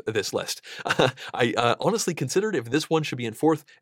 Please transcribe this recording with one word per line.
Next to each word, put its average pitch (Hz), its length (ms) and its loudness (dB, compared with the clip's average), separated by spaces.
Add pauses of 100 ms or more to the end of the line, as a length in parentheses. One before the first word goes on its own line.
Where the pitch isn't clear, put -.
this 107 280 -2
list. - 280 -4 (120)
<laughs> - 120 -8
I, - 720 0
uh, 120 220 4
honestly 185 340 0
considered 190 420 0
if 117 100 -2
this 143 240 0
one 160 140 2
should 131 140 -6
be 120 80 -4
in 110 80 -4
fourth 151 320 2 (160)